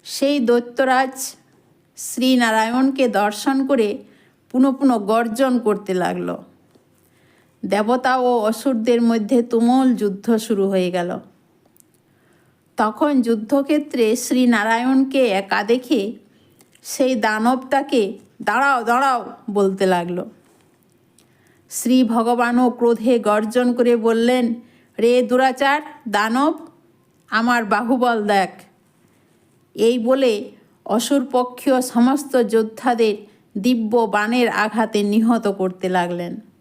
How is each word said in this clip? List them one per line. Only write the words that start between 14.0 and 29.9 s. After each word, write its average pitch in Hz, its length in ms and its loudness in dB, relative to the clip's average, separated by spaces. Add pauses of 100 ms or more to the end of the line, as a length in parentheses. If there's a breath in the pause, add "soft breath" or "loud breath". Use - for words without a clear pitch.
শ্রীনারায়ণকে 247 1120 2
একা 196 360 -2
দেখে 233 500 -2 (680 soft breath)
সেই 262 320 -2
দানব 226 540 0
তাকে, 269 500 -2 (220)
"দাঁড়াও, 247 420 0
দাঁড়াও" 240 460 0 (200)
বলতে 196 360 0
লাগল। 175 400 -2 (1400 soft breath)
শ্রী 254 340 2
ভগবানও 240 680 0
ক্রোধে 233 500 2
গর্জন 220 540 0
করে 240 220 2
বললেন, 233 580 0 (460 loud breath)
"রে 240 220 4
দুরাচার 262 600 0 (260)
দানব, 226 600 -2 (640)
আমার 233 360 0
বাহুবল 226 600 0
দেখ।" 190 220 2 (1200 soft breath)
এই 233 260 2